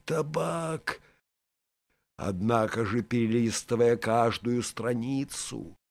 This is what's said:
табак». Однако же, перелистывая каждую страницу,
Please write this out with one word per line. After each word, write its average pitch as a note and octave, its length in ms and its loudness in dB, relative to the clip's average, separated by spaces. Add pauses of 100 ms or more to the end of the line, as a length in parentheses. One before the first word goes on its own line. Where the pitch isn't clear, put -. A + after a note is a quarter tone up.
табак». D#3+ 960 -2 (1120)
Однако A2 720 0
же, A2 160 0
перелистывая A#2 960 2
каждую A#2 640 2
страницу, A#2+ 1120 -4 (160)